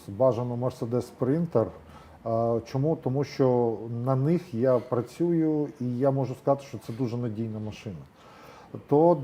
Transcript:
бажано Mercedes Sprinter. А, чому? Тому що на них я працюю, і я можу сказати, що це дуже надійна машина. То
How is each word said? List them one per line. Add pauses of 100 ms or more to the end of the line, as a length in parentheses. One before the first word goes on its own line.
бажано
Mercedes (160)
Sprinter. (580)
А,
чому?
Тому
що (280)
на
них
я
працюю, (120)
і
я
можу
сказати,
що
це
дуже
надійна
машина. (920)
То